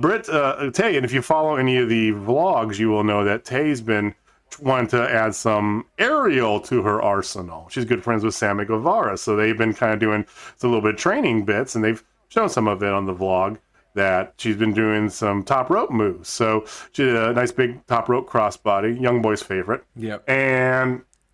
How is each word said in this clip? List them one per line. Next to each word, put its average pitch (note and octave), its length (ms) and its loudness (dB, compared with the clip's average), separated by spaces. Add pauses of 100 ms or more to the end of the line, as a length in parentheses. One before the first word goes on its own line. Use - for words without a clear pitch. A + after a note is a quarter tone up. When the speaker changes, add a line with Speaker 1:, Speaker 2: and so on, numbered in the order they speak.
Speaker 1:
Britt, G3 280 0
uh, C#3+ 420 -2
Tay, F#3+ 260 0
and C3 80 0
if A#2+ 80 -4
you C3+ 80 0
follow D#3 360 0
any C3 200 2
of A#2+ 120 2
the A2 240 2
vlogs, A2+ 680 0
you A2+ 100 2
will G#2+ 160 2
know G#2 200 2
that G#2 200 -2
Tay's C#3 360 -2
been G#2 340 -2 (360)
t-, - 120 -20
wanting C3 260 0
to A#2+ 220 0
add A2 240 0
some G#2 500 0 (140)
aerial F3 640 2
to A#2 220 0
her G#2 200 0
arsenal. F#2 680 -4
She's B2 140 -4
good A2+ 180 0
friends A2+ 220 0
with G#2+ 100 0
Sammy G2+ 300 0
Guevara, A2+ 540 0
so G#2+ 180 0
they've A2 220 2
been A2+ 160 2
kinda A2 240 0
doing G#2+ 260 0 (320)
some B2 140 0
little A2+ 100 2
bit G#2 140 2
of G#2 60 -10
training F3 440 0
bits, G#2+ 300 -2
and A2 100 0
they've A2 180 0 (260)
shown A3 200 0
some A2+ 200 2
of G2+ 140 0
it G2+ 100 0
on G2 120 0
the F#2+ 100 -4
vlog, F#2+ 440 0 (360)
that F#2+ 440 0
she's A2 180 -2
been A2 160 2
doing G#2+ 360 2
some G2+ 340 -2
top C3 280 -2
rope G#3+ 200 0
moves. G2 380 -2
So A2 360 0 (280)
she C#3+ 120 0
did A#2+ 120 4
a A2+ 160 2
nice B2 200 0
big B2+ 340 -2
top A#2 220 0
rope C3 200 0
crossbody, G#2+ 720 0
young B2 200 2
boy's G#2+ 220 0
favorite. F#2+ 420 -4 (120)
Speaker 2:
Yep. A2 320 -8
Speaker 1:
And, C3 720 0 (320)